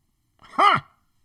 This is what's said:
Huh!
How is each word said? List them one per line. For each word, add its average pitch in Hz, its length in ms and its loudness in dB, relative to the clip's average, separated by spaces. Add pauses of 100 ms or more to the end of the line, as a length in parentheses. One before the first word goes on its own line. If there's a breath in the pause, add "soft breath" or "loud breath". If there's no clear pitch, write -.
(420)
Huh! 370 380 -2 (460)